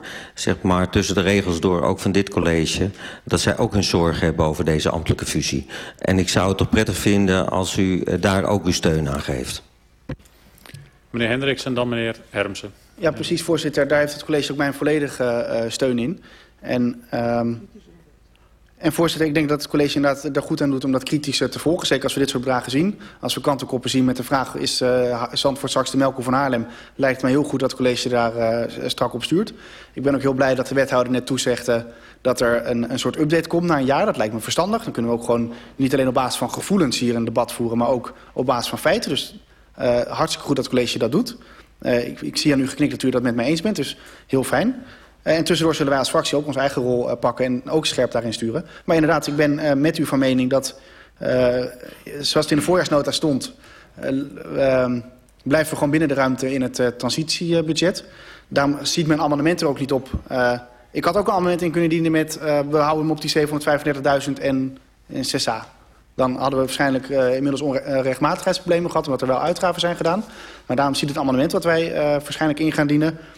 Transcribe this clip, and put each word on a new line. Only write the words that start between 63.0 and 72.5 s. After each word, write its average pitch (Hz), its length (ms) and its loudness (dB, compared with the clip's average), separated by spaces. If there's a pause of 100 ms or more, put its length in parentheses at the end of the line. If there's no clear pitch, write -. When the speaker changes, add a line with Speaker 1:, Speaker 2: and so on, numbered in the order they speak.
Speaker 3:
hem 160 80 0
op 156 100 -2
die 151 100 -4
zevenhonderdvijfendertigduizend 143 1080 0
en, 131 400 -2 (280)
en - 180 -6
zes 131 240 -2
A. 113 180 -4 (480)
Dan 127 220 0
hadden 131 220 0
we 131 60 2
waarschijnlijk, 131 440 0
eh, 131 260 2
inmiddels 135 280 0
onre-, 139 160 0
eh, 135 240 -2
rechtmatigheidsproblemen 170 880 0
gehad, 160 140 0
omdat 135 160 -2
er 127 60 -2
wel 131 140 2
uitgaven 170 400 0
zijn 170 160 0
gedaan. 170 280 0 (420)
Maar 127 100 -2
daarom 139 180 2
ziet 151 140 -2
het 143 100 -6
amendement 139 340 2
wat 180 120 0
wij, 165 300 2
eh, - 80 -2
waarschijnlijk 147 580 0